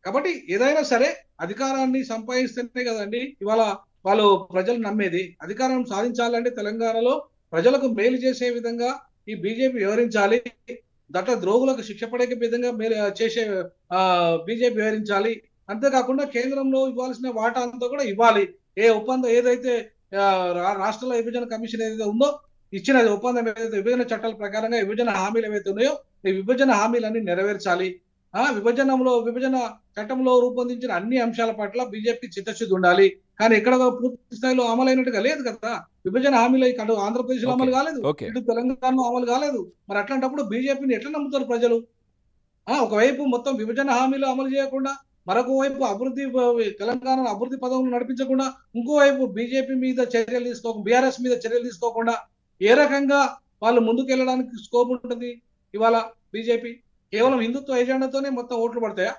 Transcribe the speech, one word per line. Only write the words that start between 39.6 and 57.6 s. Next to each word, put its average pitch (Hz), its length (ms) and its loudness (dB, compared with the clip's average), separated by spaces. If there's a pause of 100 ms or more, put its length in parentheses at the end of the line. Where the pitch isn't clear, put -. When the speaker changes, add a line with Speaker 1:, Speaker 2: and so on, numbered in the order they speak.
Speaker 1:
మరి 202 100 -2
అట్లాంటప్పుడు 262 440 -4
బీజేపీని 262 520 -2
ఎట్లా 226 160 -6
నమ్ముతారు 285 340 -4
ప్రజలు? 233 420 0 (840)
ఆ, 262 80 0
ఒకవైపు 247 460 2
మొత్తం 254 340 -2
విభజన 220 340 -2
హామీలు 262 360 2
అమలు 269 300 -2
చేయకుండా, 269 400 -2 (320)
మరొక 247 220 0
వైపు 269 340 0
అభివృద్ధి, 240 400 -2 (460)
తెలంగాణను 254 540 -2
అభివృద్ధి 240 320 -4
పదంలో 254 340 -2
నడిపించకుండా, 262 640 -2 (220)
ఇంకోవైపు 269 520 4
బీజేపీ 247 480 -4
మీద 254 240 -2 (180)
చర్యలు 233 280 -2
తీసుకోకుండా, 226 400 -8
బీఆర్ఎస్ 254 360 2
మీద 247 120 0
చర్యలు 233 300 -2
తీసుకోకుండా 233 540 -2 (460)
ఏ 214 120 8
రకంగా 277 600 2 (260)
వాళ్ళు 233 180 4
ముందుకెళ్ళడానికి 254 720 0 (140)
scope 240 260 0
ఉంటుంది? 240 520 -8 (320)
ఇవాళ 226 280 2 (320)
బీజేపీ 233 440 -4 (340)
కేవలం 247 280 2
హిందుత్వ 254 360 -4